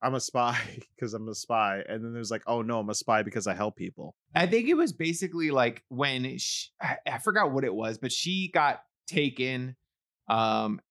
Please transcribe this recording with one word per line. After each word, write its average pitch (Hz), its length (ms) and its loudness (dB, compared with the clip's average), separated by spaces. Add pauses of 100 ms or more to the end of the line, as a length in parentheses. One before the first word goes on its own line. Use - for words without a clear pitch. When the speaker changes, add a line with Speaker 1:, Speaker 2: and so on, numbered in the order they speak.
Speaker 1:
"I'm 131 120 2
a 127 60 0
spy 120 380 2 (200)
<laughs> - 220 -20
'cause 110 140 -4
I'm 110 140 -8
a 107 60 -8
spy." 101 540 2
And 110 160 -6
then 117 80 -8
there's 117 180 -6
like, 110 160 -2
"Oh 117 160 2
no, 117 180 0
I'm 104 100 -2
a 107 40 -2
spy 107 280 2
because 101 240 -4
I 98 80 0
help 104 220 -2
people." - 380 -10 (200)
Speaker 2:
I 180 120 6
think 226 220 2
it 339 60 4
was 311 180 2
basically, 165 580 -2
like, 120 380 2
when 131 500 -2
sh-, - 300 -6 (120)
I, - 160 -2 (100)
I 123 120 -4
forgot 190 340 2
what 135 120 0
it 110 100 0
was, 110 240 -4
but 127 140 -4
she 185 400 -2
got 147 300 2 (260)
taken, 127 680 0 (520)
um, 110 520 2 (100)